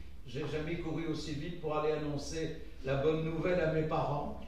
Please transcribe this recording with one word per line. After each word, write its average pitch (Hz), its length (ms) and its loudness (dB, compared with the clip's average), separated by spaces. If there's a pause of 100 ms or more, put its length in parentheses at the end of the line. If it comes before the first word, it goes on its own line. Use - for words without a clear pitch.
(260)
J'ai 143 220 -4
jamais 156 320 -2
couru 160 260 -2
aussi 156 280 -2
vite 170 260 -4
pour 151 160 0
aller 156 160 4
annoncer 151 640 -2 (280)
la 135 120 2
bonne 160 280 4
nouvelle 170 360 2
à 156 120 4
mes 156 100 4
parents, 147 640 0